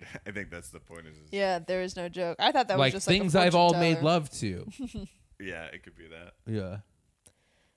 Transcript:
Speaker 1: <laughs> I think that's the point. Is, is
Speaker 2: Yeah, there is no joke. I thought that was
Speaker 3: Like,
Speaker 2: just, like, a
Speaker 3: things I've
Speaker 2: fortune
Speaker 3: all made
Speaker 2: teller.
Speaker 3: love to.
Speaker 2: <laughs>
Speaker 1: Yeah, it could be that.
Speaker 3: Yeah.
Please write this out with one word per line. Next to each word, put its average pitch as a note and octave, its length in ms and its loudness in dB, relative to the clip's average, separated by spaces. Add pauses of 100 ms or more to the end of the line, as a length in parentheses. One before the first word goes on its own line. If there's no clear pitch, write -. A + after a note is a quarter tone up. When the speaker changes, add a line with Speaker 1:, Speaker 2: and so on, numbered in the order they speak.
(120)
Speaker 1:
<laughs> - 160 -16
I G#2+ 40 -12
think F#2+ 180 -10
that's F2 200 -14
the E2+ 100 -18
point. E2+ 280 -20
Is, D#2+ 80 -20
is - 160 -20
Speaker 2:
Yeah, F#3+ 280 0
there F#3 240 -4
is F#3 120 -8
no F3 140 -8
joke. E3+ 300 -4
I A#3+ 120 2
thought - 180 2
that F#3+ 80 2
was F3+ 80 6
Speaker 3:
Like, - 80 2
Speaker 2:
just, F#3+ 140 -4
like, F#3+ 100 4
a - 20 4
Speaker 3:
things F#3 160 2
I've F3+ 180 6
Speaker 2:
fortune F3 220 8
Speaker 3:
all E3+ 60 2
made E3 160 4
Speaker 2:
teller. C3 80 -2
Speaker 3:
love D#3+ 260 2
to. F#2 360 -6 (120)
Speaker 2:
<laughs> A3+ 280 -10 (360)
Speaker 1:
Yeah, E2 220 -8
it F2 180 -16
could E2 120 -20
be E2 120 -20
that. E2+ 260 -18 (120)
Speaker 3:
Yeah. G2+ 320 -6 (1000)